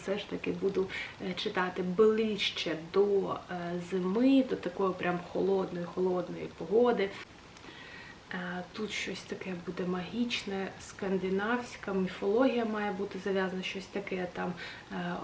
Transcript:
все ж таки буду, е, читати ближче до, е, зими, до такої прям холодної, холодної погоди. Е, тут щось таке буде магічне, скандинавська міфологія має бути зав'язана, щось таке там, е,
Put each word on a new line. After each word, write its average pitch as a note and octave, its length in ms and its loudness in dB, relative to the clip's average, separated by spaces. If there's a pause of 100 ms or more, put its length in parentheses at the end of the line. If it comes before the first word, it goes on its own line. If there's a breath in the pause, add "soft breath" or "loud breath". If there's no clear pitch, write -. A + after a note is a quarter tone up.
все G3+ 160 -2
ж - 120 -8
таки F3+ 200 -4
буду, F#3+ 360 0 (440 loud breath)
е, F#3 40 -4
читати F#3 480 -2
ближче G#3+ 960 4 (160)
до, G3 380 4
е, F3 420 -4 (180)
зими, A3+ 600 6
до F#3+ 60 2
такої F#3 360 0
прям F3+ 260 0 (140)
холодної, F3+ 540 0
холодної F3 640 0 (100)
погоди. G3 520 4 (1200 loud breath)
Е, F3+ 280 -4 (100)
тут G#3 180 -4
щось - 300 -4
таке F#3+ 340 -6 (120)
буде F#3 200 -4
магічне, F#3+ 840 -2 (120)
скандинавська G3 1120 0
міфологія A3 720 4
має G#3 280 0
бути G3 320 -4
зав'язана, F#3+ 380 0
щось F#3+ 240 -6
таке F#3+ 460 -4
там, F#3 200 -4 (400 loud breath)
е, F3+ 320 -4